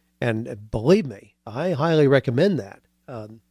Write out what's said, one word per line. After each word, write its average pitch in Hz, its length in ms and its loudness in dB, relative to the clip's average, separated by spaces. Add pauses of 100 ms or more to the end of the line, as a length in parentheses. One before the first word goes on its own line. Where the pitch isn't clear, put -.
(180)
And 113 500 -4
believe 151 360 2
me, 101 300 -16 (120)
I 143 240 -4
highly 156 340 2
recommend 135 540 2
that. 98 220 -14 (260)
Um, 110 320 -16 (120)